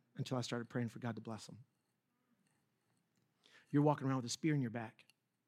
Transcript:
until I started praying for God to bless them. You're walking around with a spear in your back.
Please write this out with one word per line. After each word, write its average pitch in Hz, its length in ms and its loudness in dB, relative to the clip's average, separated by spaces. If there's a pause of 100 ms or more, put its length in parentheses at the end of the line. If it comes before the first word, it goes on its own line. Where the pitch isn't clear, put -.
(160)
until 131 200 -2
I 123 40 2
started 117 280 -4
praying 120 200 -2
for 120 100 -10
God 117 160 -4
to 113 60 -8
bless 113 260 -10
them. 104 120 -16 (2000)
You're 143 120 6
walking 143 240 4
around 131 100 4
with 123 80 0
a 117 60 -6
spear 156 240 0
in 143 80 2
your 117 80 0
back. 113 340 -8 (440)